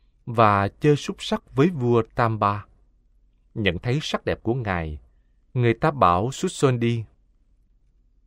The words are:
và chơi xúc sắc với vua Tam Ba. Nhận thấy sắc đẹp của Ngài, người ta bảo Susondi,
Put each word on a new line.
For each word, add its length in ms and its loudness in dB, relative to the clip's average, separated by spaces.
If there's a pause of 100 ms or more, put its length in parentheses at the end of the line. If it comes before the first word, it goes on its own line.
(260)
và 420 2
chơi 280 2
xúc 220 -8
sắc 360 -6
với 140 4
vua 340 2 (120)
Tam 240 0
Ba. 260 0 (880)
Nhận 240 0
thấy 240 -2
sắc 220 -6
đẹp 180 -4
của 120 -2
Ngài, 440 -6 (560)
người 200 2
ta 160 -2
bảo 420 2
Susondi, 720 -2 (1200)